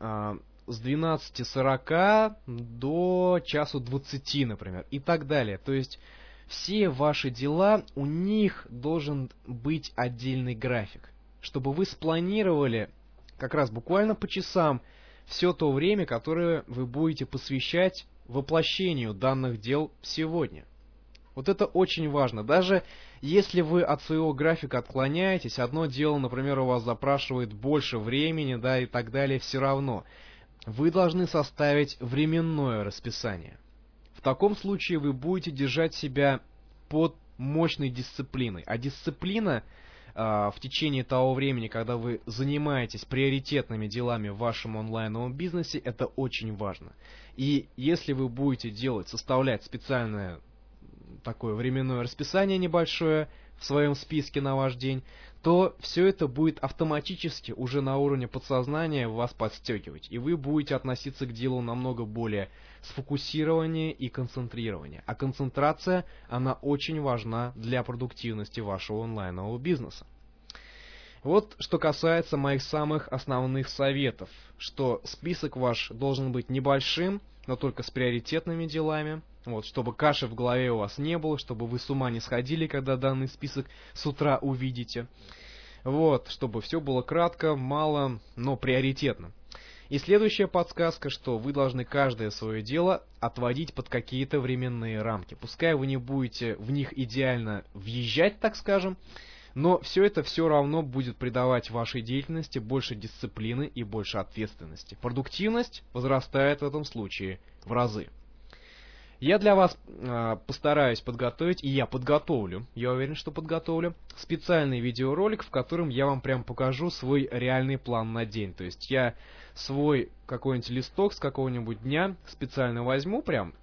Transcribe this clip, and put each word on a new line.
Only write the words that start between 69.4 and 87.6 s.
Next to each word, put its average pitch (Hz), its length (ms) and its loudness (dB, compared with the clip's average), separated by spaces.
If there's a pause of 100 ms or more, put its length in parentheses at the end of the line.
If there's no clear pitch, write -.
бизнеса. 131 480 -2 (1200)
Вот 202 360 2
что - 200 0
касается 165 580 2
моих 139 240 2
самых 151 460 -2
основных 131 640 -2
советов, 135 600 0 (280)
что - 480 -2
список 156 520 -6
ваш 123 320 0
должен 131 420 -2
быть 123 180 -4
небольшим, 139 720 2 (260)
но 131 80 0
только 127 280 -2
с - 80 -10
приоритетными 143 720 -2
делами, 156 560 -2 (240)
вот, 110 200 -4
чтобы 120 280 -4
каши 147 320 4
в 113 80 -8
голове 123 380 2
у 117 60 2
вас 101 200 -2
не 160 220 -2
было, 156 180 0
чтобы 117 300 -6
вы 120 100 -2
с - 140 -6
ума 135 180 0
не 117 100 -2
сходили, 127 460 0
когда 135 320 0
данный 135 300 0
список 135 400 -6 (260)
с - 140 -10
утра 139 320 2
увидите. 123 640 -4 (800)
Вот, 143 460 4
чтобы 117 320 -4
все 165 200 -2
было 135 220 0
кратко, 165 520 2
мало, 139 640 0 (160)